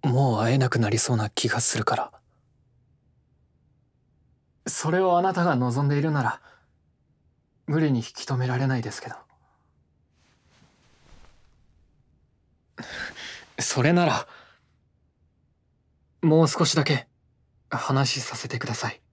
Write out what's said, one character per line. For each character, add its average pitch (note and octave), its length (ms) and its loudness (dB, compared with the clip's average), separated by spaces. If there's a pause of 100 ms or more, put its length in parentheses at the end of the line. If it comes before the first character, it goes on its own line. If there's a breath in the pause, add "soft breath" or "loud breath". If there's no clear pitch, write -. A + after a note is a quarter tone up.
も B2 360 2
う - 20 0
会 B2 140 2
え - 20 2
な B2+ 120 2
く A#2 100 0
な G#2+ 100 2
り A2 80 0
そ - 160 0
う A#2 40 2
な G#2+ 120 -2
気 - 180 -4
が A2+ 140 0
す - 160 0
る G#2+ 80 -2
か - 100 0
ら。 - 160 -6 (2500)
そ - 240 -4
れ F3+ 80 2
を F3+ 180 4
あ F3 40 4
な F#3+ 120 0
た F3 120 0
が D#3+ 100 2
望 B2 320 0
ん - 20 2
で C#3+ 80 2
い D3 40 0
る D#3 100 0
な C#3+ 120 0
ら、 - 180 -4 (1300 soft breath)
無 D#3 120 0
理 D#3 120 2
に B2 80 2
引 A2+ 60 -6
き - 60 -16 (140)
止 C3+ 100 -2
め B2 120 0
ら B2+ 100 -2
れ C3+ 100 0
な C3 100 0
い A#2 40 -2
で A2 100 -6
す - 100 -12
け - 80 -12
ど。 - 60 -14 (4000 loud breath)
そ - 240 0
れ D#3 100 4
な F3 120 4
ら、 - 220 -2 (2000 loud breath)
も D#3+ 220 6
う - 20 2
少 D3+ 180 0
し - 100 0
だ D3+ 80 2
け、 C3+ 240 -2 (640)
話 C3+ 520 0
さ - 140 -10
せ - 120 -10
て - 100 -8
く - 80 -6
だ - 80 -6
さ A2+ 160 -6
い。 - 120 -16 (120)